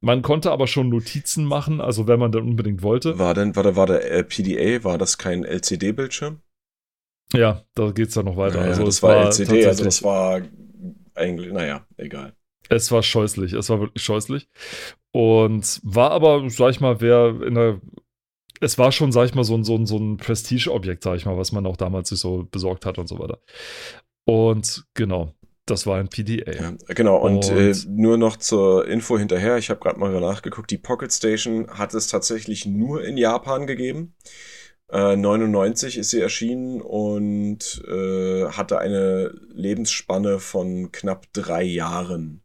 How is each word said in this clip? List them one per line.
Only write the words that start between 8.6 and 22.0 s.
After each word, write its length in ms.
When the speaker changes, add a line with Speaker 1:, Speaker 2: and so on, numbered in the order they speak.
Speaker 2:
Naja, 100
Speaker 1:
Also 140
Speaker 2:
das 100
Speaker 1:
es 80
Speaker 2:
war 140
Speaker 1:
war 100
Speaker 2:
L 60
C 120
D, 220
also 180
Speaker 1:
tatsächlich 0
Speaker 2:
das 180
war 380
eigentlich, 380
naja, 340
egal. 340
Speaker 1:
Es 200
war 120
scheußlich, 500
es 160
war 120
wirklich 220
scheußlich. 460
Und 680
war 300
aber, 360
sag 220
ich 100
mal, 220
wer 400
in 140
der, 240
es 140
war 160
schon, 180
sag 140
ich 100
mal, 80
so 120
ein, 100
so 100
ein, 120
so 100
ein 220
Prestige-Objekt, 840
sag 140
ich 80
mal, 140
was 120
man 140
auch 140
damals 320